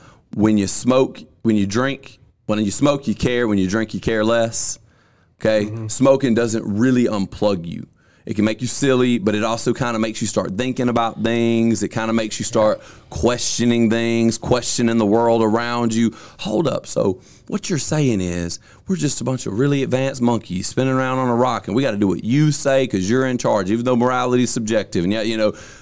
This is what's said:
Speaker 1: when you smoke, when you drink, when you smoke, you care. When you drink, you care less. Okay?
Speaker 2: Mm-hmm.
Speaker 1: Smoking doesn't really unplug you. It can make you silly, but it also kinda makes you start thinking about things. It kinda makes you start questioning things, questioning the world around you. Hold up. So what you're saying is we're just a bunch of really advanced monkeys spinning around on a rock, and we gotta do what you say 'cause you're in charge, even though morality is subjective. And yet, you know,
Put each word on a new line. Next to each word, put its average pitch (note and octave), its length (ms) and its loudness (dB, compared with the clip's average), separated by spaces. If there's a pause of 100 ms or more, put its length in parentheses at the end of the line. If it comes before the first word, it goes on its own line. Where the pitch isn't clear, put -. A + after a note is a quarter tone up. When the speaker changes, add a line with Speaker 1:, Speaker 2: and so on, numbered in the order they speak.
(360)
Speaker 1:
when G#2+ 220 4
you G2 100 2
smoke, B2+ 520 2 (240)
when A2+ 120 2
you G2+ 100 2
drink, B2+ 540 -4 (280)
when G#2+ 160 0
you G2 80 0
smoke, C#3+ 360 0
you G#2+ 80 -2
care. B2 320 0
When G#2 100 2
you F#2 120 2
drink, A2 240 -2
you G2 60 -6
care A2 260 0
less. A2+ 520 0 (600)
Okay? A2 260 2
Speaker 2:
Mm-hmm. A2 220 -8
Speaker 1:
Smoking C3+ 460 4
doesn't A2+ 320 0
really A#2+ 400 2
unplug G2+ 600 -2
you. E2+ 220 -10 (380)
It G#2+ 100 -6
can G#2 100 2
make A2 160 -2
you B2 60 -4
silly, B2 500 2
but G2+ 160 0
it G#2+ 100 0
also A2+ 300 -2
kinda A#2+ 240 -2
makes A2 240 -4
you A2+ 60 -2
start F#2 280 -2
thinking B2 340 -2
about A2+ 340 -2
things. A#2 580 2
It G2+ 80 -2
kinda A2+ 240 -4
makes A2+ 240 -2
you G#2 80 -6
start G#2+ 340 0 (300)
questioning A#2 800 0
things, A#2 480 0
questioning A#2 640 0
the A2 60 2
world A#2 360 2
around A#2 540 0
you. A2+ 180 0 (280)
Hold F#3+ 260 -2
up. - 180 -4
So - 360 -2 (260)
what - 240 -6
you're D3+ 80 0
saying C3 420 0
is F2 380 -6 (280)
we're F#3 100 -2
just C#3+ 240 -2
a - 20 -6
bunch C3 240 -4
of G2+ 100 -4
really C#3 240 0
advanced B2+ 400 -2
monkeys G#2 460 -2
spinning C3 260 0
around C3 240 0
on C3 120 0
a A#2+ 60 2
rock, A#2+ 320 0
and G2 80 -2
we C3 60 4
gotta A2+ 160 0
do G#2 100 4
what F2 160 -2
you D3 280 2
say C3+ 340 2
'cause F#2+ 240 -2
you're C3 160 2
in B2 140 -2
charge, G#2 320 0
even A#2 140 0
though B2+ 100 2
morality B2 480 2
is A#2+ 80 0
subjective. G#2+ 520 -2
And F#2+ 100 0
yet, A2 120 -2
you A2+ 120 -2
know, G#2+ 160 2 (280)